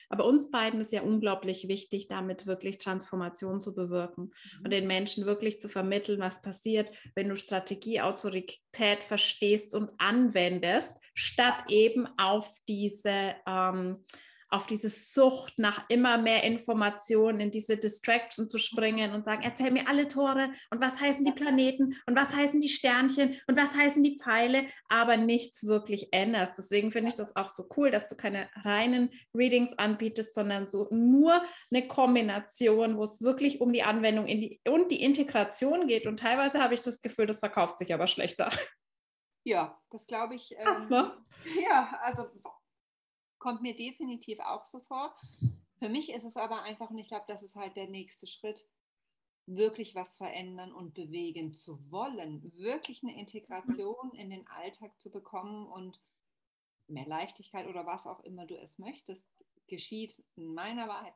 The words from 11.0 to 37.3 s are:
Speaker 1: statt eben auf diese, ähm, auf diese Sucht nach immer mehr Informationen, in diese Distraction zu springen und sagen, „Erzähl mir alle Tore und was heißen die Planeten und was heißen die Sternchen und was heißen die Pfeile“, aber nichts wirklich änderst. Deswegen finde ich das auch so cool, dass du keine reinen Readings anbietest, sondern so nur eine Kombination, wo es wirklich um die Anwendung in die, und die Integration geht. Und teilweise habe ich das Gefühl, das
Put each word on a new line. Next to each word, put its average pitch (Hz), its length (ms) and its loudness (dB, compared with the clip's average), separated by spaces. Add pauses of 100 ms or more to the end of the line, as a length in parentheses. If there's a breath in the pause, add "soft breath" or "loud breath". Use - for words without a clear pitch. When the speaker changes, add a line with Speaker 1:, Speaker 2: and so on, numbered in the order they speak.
Speaker 1:
statt - 540 2
eben 220 380 6 (100)
auf 196 320 2 (200)
diese, 202 680 -2 (100)
ähm, 185 600 -2 (460 loud breath)
auf 196 160 0
diese 214 220 -2
Sucht - 720 2
nach 208 320 0
immer 240 260 4
mehr 226 260 4
Informationen, 220 960 2
in 208 120 0
diese 214 260 -2
Distraction 220 720 -2
zu - 80 -6
springen 220 560 0
und 214 140 -4
sagen, 214 160 -2
„Erzähl 254 280 -2
mir 262 180 2
alle 285 200 2
Tore 269 420 0 (200 loud breath)
und 233 100 -4
was 262 220 0
heißen 285 200 2
die 277 100 4
Planeten 262 640 2 (100)
und 240 100 2
was 277 180 4
heißen 285 240 4
die 294 120 2
Sternchen 262 760 2
und 269 120 4
was 285 180 2
heißen 285 260 6
die 285 160 4
Pfeile“, 247 460 2 (240 loud breath)
aber 233 300 4
nichts 233 480 0
wirklich 208 480 0
änderst. 190 420 2
Deswegen 208 360 0
finde 233 180 0
ich 233 40 -6
das 208 220 -8
auch 196 140 -2
so - 260 -12
cool, 285 140 6
dass 208 180 0
du - 80 -14
keine 196 320 -4 (160)
reinen 240 460 2 (240 loud breath)
Readings 247 400 4
anbietest, 214 580 -2
sondern 202 340 -2
so 202 240 -4
nur 277 520 8 (280 loud breath)
eine 254 160 2
Kombination, 220 1120 4
wo 214 60 -2
es 214 180 -6
wirklich 269 400 2
um 240 140 4
die 233 80 2
Anwendung 214 420 2
in 214 160 -2
die, - 260 -8
und 339 240 4
die - 120 0
Integration 277 840 2
geht. 226 180 0
Und 214 140 -4
teilweise 269 420 2
habe 247 100 4
ich 240 80 0
das 240 220 -6
Gefühl, 220 240 0
das 214 140 -6